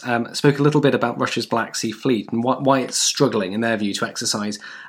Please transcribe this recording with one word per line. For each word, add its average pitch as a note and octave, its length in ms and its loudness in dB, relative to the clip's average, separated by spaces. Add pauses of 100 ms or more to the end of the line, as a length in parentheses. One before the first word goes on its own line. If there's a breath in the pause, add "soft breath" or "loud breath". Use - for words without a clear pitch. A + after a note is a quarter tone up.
um, A#2 260 -2
spoke C#3+ 280 4
a - 20 2
little D3 180 4
bit C3+ 140 4
about A#2+ 240 0
Russia's - 280 -2
Black A2 280 -2
Sea A2+ 160 -4
Fleet A2+ 400 -2
and A#2 140 0
wh-, C3+ 180 -2
why C3+ 160 4
it's - 200 -4
struggling, G#2+ 540 0
in A2 100 -2
their A#2 140 0
view, G2+ 180 -2
to A2+ 120 -4
exercise, G#2+ 540 -4 (280 loud breath)